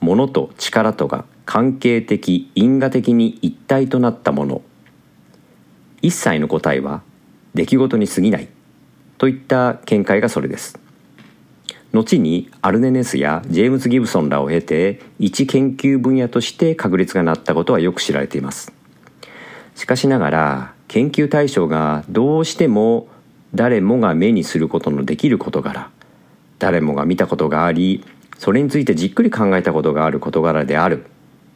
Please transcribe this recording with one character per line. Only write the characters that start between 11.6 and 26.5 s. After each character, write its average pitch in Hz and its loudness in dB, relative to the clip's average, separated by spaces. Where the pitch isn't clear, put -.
後 113 2
に 87 0
ア 95 2
ル 107 4
ネ 127 2
ネ 127 2
ス 67 -4
や 73 -2
ジ 90 2
ェ 120 4
ー 131 2
ム 135 2
ズ・ 127 -2
ギ 123 4
ブ 113 0
ソ 90 0
ン 76 0
ら 71 0
を 71 -2
経 82 0
て、 90 -2
一 120 0
研 135 0
究 139 2
分 131 2
野 123 0
と 120 -2
し - -6
て 160 0
確 95 0
立 92 -2
が 90 0
な 82 0
っ - -4
た - -2
こ 82 0
と - 0
は 85 2
よ 87 0
く - -8
知 - -4
ら 71 -2
れ 69 -4
て - -6
い - -4
ま 67 -6
す。 - -16
し - -14
か 127 2
し 135 2
な 135 4
が 73 0
ら、 73 0
研 135 0
究 147 0
対 147 2
象 87 0
が 76 0
ど 135 0
う 165 0
し - -8
て 160 2
も 113 2
誰 117 2
も 110 2
が 98 2
目 98 2
に 87 2
す - -4
る 78 0
こ 82 -2
と 78 -4
の 69 -2
で 76 -2
き 151 2
る 117 2
事 - -4
柄、 - -10